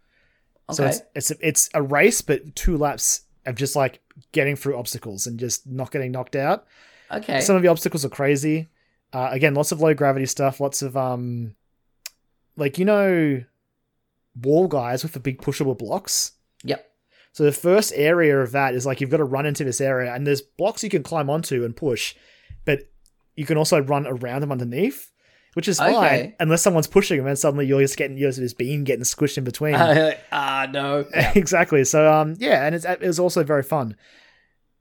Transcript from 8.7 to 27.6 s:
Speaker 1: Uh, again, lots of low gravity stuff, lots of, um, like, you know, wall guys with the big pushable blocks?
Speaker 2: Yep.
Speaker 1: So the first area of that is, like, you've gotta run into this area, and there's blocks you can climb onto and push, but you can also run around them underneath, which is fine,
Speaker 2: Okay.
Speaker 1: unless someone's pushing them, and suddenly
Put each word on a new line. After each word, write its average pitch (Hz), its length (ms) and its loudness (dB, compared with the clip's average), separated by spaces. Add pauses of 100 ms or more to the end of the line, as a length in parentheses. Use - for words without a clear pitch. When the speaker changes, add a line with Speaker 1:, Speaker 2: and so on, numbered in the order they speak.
Speaker 1:
Uh, 127 200 -4
again, 139 220 2
lots 147 180 0
of 151 80 -6
low 156 140 4
gravity 135 320 2
stuff, 139 340 -2
lots 139 220 -4
of, 131 140 -8
um, 123 580 -4 (1000)
like, 143 220 -4
you 185 60 0
know, 180 580 2 (1000)
wall 156 260 4
guys 127 340 -2
with 160 120 -8
the 135 60 -12
big 131 200 -6
pushable 135 380 -2
blocks? 127 540 -6 (320)
Speaker 2:
Yep. - 200 -6 (480)
Speaker 1:
So 151 120 0
the 143 80 4
first 185 440 2
area 151 420 4
of 120 140 -2
that 135 220 0
is, 123 100 -4
like, 131 160 -4
you've 135 100 -2
gotta 156 140 2
run 135 220 -2
into 147 180 -4
this 127 160 -4
area, 127 340 -2
and 135 120 -4
there's 139 160 0
blocks - 420 -4
you 208 60 -6
can 165 120 0
climb 147 280 -4
onto 143 340 -2
and 117 100 -6
push, - 400 -4 (520)
but - 240 -2 (460)
you 147 100 -8
can 160 100 0
also 156 240 4
run 143 260 0
around 127 360 -6
them 143 100 -4
underneath, 127 580 -4 (440)
which 170 140 -4
is 180 100 0
fine, 147 160 2
Speaker 2:
Okay. 147 440 2
Speaker 1:
unless 165 220 2
someone's 165 260 2
pushing - 300 2
them, 135 120 -2
and 139 100 -2
suddenly 143 280 0